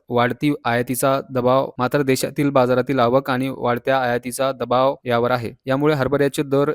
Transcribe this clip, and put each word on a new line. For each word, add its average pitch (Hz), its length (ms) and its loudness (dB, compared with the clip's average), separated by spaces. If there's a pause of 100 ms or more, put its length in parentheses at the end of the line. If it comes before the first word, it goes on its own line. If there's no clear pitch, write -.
वाढती 123 460 0 (100)
आयातीचा 123 560 0 (100)
दबाव, 127 480 0
मात्र 127 240 0
देशातील 139 480 0
बाजारातील 127 480 2
आवक 127 320 2
आणि 131 180 -2
वाढत्या 123 500 -2
आयातीचा 127 540 -2
दबाव 127 520 0
यावर 120 260 0
आहे. 120 220 -2 (140)
यामुळे 143 280 2
हरभऱ्याचे 139 480 0
दर 139 320 0